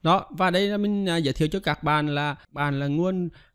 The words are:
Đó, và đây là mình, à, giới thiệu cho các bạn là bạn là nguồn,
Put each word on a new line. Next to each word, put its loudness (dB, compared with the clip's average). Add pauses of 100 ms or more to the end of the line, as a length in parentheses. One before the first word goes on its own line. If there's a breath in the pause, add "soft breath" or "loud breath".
Đó, 2
và 0
đây 2
là -2
mình, 0
à, 0
giới 0
thiệu 0
cho -4
các -4
bạn 0
là -2 (140 loud breath)
bạn -2
là -2
nguồn, 0 (260 soft breath)